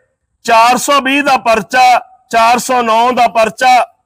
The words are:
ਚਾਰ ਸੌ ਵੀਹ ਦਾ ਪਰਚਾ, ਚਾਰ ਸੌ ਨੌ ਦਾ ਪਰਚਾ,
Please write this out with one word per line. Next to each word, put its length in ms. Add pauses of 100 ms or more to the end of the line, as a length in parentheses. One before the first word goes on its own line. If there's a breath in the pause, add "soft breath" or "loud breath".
(460)
ਚਾਰ 320
ਸੌ 240
ਵੀਹ 220
ਦਾ 140
ਪਰਚਾ, 600 (300)
ਚਾਰ 280
ਸੌ 240
ਨੌ 300
ਦਾ 160
ਪਰਚਾ, 580 (200)